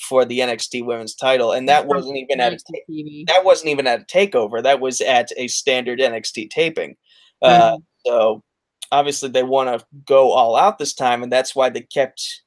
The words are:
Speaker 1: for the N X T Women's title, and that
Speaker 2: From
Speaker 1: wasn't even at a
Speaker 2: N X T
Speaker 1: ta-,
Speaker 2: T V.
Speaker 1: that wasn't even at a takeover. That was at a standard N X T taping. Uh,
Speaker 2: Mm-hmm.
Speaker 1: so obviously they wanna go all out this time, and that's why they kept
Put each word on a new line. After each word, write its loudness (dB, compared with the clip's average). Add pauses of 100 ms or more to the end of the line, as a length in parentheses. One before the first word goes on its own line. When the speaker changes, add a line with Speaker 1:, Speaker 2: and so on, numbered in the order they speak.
Speaker 1:
for 4
the -4
N -2
X -6
T -8
Women's -8
title, 0
and -4
that 4
Speaker 2:
From -2
Speaker 1:
wasn't -8
even -4
at 0
a 4
Speaker 2:
N -2
X -14
T -20
Speaker 1:
ta-, -12
Speaker 2:
T -12
V. -16
Speaker 1:
that 4
wasn't 2
even -2
at 0
a -20
takeover. 0
That 2
was -4
at 0
a -8
standard -2
N 0
X -8
T -10
taping. -4 (460)
Uh, 8
Speaker 2:
Mm-hmm. -6 (240)
Speaker 1:
so 0 (480)
obviously 0
they 0
wanna 0 (260)
go 6
all 2
out 2
this -6
time, -2
and -8
that's -2
why 2
they -10
kept -6